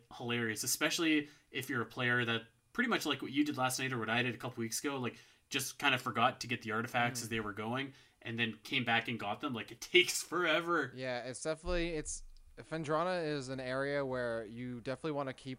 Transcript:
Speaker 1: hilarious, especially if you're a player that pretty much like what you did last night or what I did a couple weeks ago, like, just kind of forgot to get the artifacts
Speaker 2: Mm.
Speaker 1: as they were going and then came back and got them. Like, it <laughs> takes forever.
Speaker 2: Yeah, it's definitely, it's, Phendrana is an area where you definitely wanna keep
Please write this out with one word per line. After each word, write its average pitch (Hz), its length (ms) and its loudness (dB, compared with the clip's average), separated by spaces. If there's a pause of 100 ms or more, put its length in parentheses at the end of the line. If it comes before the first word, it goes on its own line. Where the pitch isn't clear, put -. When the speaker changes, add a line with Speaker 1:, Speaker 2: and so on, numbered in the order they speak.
(160)
Speaker 1:
hilarious, 120 480 0
especially 151 640 2 (220)
if 135 180 -6
you're 123 140 0
a 110 40 -2
player 123 380 2
that 113 200 0 (340)
pretty 247 120 2
much 170 160 0
like 139 160 0
what 120 100 -6
you 147 120 4
did 147 120 0
last 127 240 0
night 131 120 0
or 123 60 0
what 110 100 -2
I 117 140 4
did 120 140 0
a - 20 -16
couple 117 240 -6
weeks 113 160 -2
ago, 139 220 -2
like, 117 160 -4 (340)
just - 300 -4
kind 139 160 6
of 127 40 -6
forgot 123 420 2
to - 40 -8
get 120 160 -4
the 110 80 -4
artifacts 120 480 0
Speaker 2:
Mm. 113 60 -4
Speaker 1:
as 110 40 -8
they 113 120 -2
were 104 120 -4
going 123 400 -4 (300)
and 117 160 -6
then 113 240 0
came 135 220 0
back 113 240 4
and 117 100 -2
got 107 220 -4
them. 143 120 -2
Like, 110 200 -6
it - 80 -16
<laughs> - 120 -6
takes 180 300 6
forever. 165 720 2
Speaker 2:
Yeah, 127 300 -4
it's 123 180 -8
definitely, 170 460 0
it's, 156 340 -4 (480)
Phendrana 160 560 0 (100)
is 131 120 -6
an 131 100 -4
area 139 480 0
where 120 400 -2
you 120 360 -8
definitely 131 300 -4
wanna 139 200 -2
keep 131 260 -10